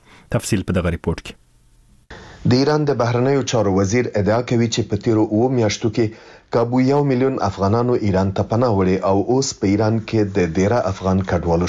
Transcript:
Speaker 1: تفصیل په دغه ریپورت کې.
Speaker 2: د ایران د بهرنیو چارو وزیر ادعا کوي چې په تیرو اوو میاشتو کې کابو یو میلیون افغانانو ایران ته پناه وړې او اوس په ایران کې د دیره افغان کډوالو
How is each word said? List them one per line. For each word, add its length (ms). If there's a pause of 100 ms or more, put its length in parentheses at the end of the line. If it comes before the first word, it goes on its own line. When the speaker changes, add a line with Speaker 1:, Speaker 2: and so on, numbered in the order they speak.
(360)
Speaker 1:
تفصیل 340
په 120
دغه 180
ریپورت 260
کې. 140 (1120)
Speaker 2:
د 100
ایران 240
د 160
بهرنیو 500
چارو 240
وزیر 340 (120)
ادعا 180 (100)
کوي 240
چې 160
په 160
تیرو 180 (120)
اوو 180
میاشتو 380
کې 160 (480)
کابو 320
یو 120 (120)
میلیون 340
افغانانو 500 (140)
ایران 300
ته 100
پناه 240
وړې 240 (140)
او 260
اوس 240
په 100
ایران 300
کې 340
د 220
دیره 240 (100)
افغان 400
کډوالو 380